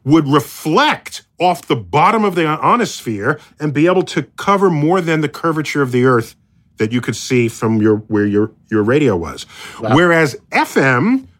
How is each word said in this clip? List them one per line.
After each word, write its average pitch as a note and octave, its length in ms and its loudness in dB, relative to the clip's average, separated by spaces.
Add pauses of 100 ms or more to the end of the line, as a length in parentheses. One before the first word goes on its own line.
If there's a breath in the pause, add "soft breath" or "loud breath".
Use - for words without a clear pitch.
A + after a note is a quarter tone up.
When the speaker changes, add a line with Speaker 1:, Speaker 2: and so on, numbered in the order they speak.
Speaker 1:
would D3+ 240 2
reflect - 920 -2 (180)
off F3 280 0
the D3+ 80 0
bottom D#3 480 2
of G3 100 0
the E3 140 0
ionosphere D3+ 920 -2 (200 loud breath)
and D3+ 140 -4
be D3 120 2
able F3+ 160 2
to - 220 -4 (140)
cover G3 340 0
more E3 300 0
than D#3+ 200 -2
the D3 80 -2
curvature D3+ 540 -4
of B2 80 -2
the B2 140 2
Earth A#2+ 300 0 (420)
that A2 140 -2
you B2 80 -2
could A#2+ 160 -6
see B2 320 -2
from A2 320 -2
your, G#2+ 180 4 (100)
where G#2 180 0
your, G#2 240 0 (220)
your G#2+ 100 0
radio B2 340 2
was. - 300 -8 (340 loud breath)
Speaker 2:
Wow. - 140 -2
Speaker 1:
Whereas E3 420 4 (160)
F C#4+ 260 0
M E3+ 500 2 (120)